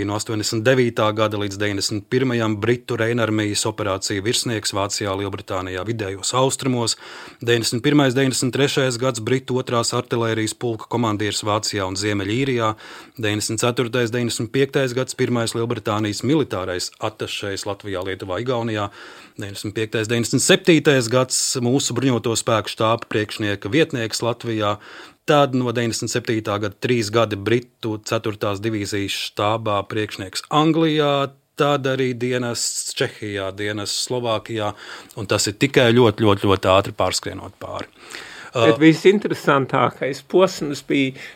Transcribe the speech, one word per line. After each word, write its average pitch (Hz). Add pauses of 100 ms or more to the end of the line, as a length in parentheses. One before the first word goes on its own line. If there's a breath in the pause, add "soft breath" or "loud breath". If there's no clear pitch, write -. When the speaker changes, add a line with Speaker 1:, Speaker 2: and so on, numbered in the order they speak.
Speaker 1:
no 101
astoņdesmit 110
devītā 120
gada 107
līdz 101
deviņdesmit 104
pirmajam 120
britu 120
Reinarmijas 110
operāciju 101
virsnieks 117
Vācijā, 101
Lielbritānijā, 92
vidējos 98
austrumos, 127 (420 loud breath)
deviņdesmit 117
pirmais, 143
deviņdesmit 131
trešais 135
gads 120
britu 127
otrās 120
artilērijas 113
pulka 117
komandieris 107
Vācijā 104
un 95
Ziemeļīrijā, 110 (480 loud breath)
deviņdesmit 107
ceturtais, 120
deviņdesmit 117
piektais 135
gads 127
pirmais 120
Lielbritānijas 107
militārais 101
atašejs 104
Latvijā, 98
Lietuvā, 95
Igaunijā, 117 (480 loud breath)
deviņdesmit 101
piektais, 110
deviņdesmit 120
septītais 151
gads 127 (180)
mūsu 127
bruņoto 117
spēku 107
štāba 113
priekšnieka 107
vietnieks 131
Latvijā, 113 (500 loud breath)
tad 139
no 127
deviņdesmit 117
septītā 110
gada 104
trīs 117
gadi 107
Britu 110
ceturtās 104
divīzijas 101
štābā 110
priekšnieks 104
Anglijā, 151 (240)
tad 143
arī 131
dienests 123
Čehijā, 101
dienests 104
Slovākijā, 113 (400 loud breath)
un 110
tas 104
ir 104
tikai 135
ļoti, 113
ļoti, 101
ļoti 95
ātri 98
pārskrienot 92
pāri. 95 (600 loud breath)
Speaker 2:
Bet 117
Speaker 1:
Uh, 120 (500)
Speaker 2:
visinteresantākais 139
posms 180
bija 139 (220 loud breath)